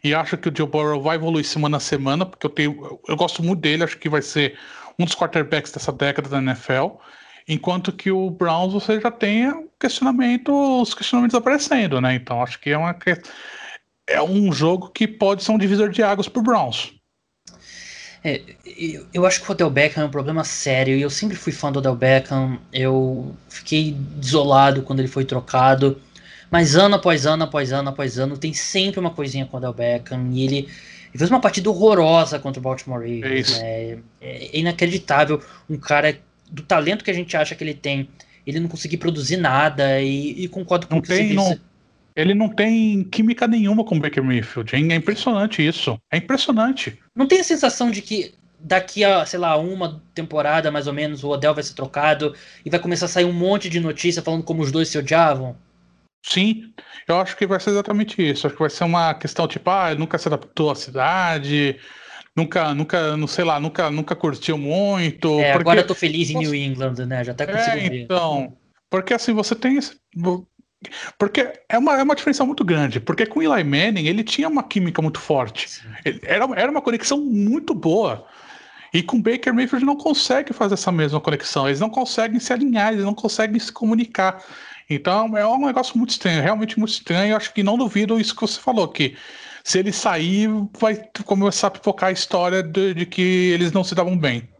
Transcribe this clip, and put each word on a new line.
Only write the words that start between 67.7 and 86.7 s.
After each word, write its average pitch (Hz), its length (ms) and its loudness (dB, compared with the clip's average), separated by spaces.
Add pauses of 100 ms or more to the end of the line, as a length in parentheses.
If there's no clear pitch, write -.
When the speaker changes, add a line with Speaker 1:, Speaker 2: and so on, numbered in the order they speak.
Speaker 2:
ver. 127 240 -4
Speaker 1:
então, 143 560 -2 (320)
porque 185 240 -2
assim, 233 220 0
você 214 200 0
tem 254 220 0
esse, - 200 -4 (200)
vo-, 180 320 -2 (720)
porque 208 340 0 (160)
é 220 80 2
uma, 269 240 4
é - 20 4
uma 285 140 2
diferença - 260 0
muito 269 220 0
grande, 143 360 2
porque 170 260 0
com 302 160 -2
Eli 277 200 4
Manning, 160 440 2
ele 202 180 0
tinha 294 240 -2
uma 294 140 0
química 175 400 0
muito 156 180 -2
forte. 127 480 -2
Speaker 2:
Sim. - 140 -18 (240)
Speaker 1:
Ele, 120 160 -4
era, 214 240 0 (100)
era 233 140 2
uma 294 100 0
conexão 269 400 -2
muito 240 540 0
boa. 160 520 0 (680)
E 170 80 4
com 240 180 0
Baker 233 320 0
Mayfield 247 320 0
não 285 120 2
consegue 285 580 0
fazer 202 180 0
essa 190 180 -2
mesma 151 300 0
conexão, 143 480 -2
eles 143 120 0
não 220 100 0
conseguem 233 500 -2
se - 100 -6
alinhar, 226 440 2
eles 196 100 0
não 208 100 0
conseguem 220 460 -2
se - 100 -10
comunicar. 220 720 0 (460)
Então 196 460 0
é 208 120 2
um 262 200 2
negócio 269 300 -2
muito 233 140 2
estranho, 165 320 0
realmente 214 360 0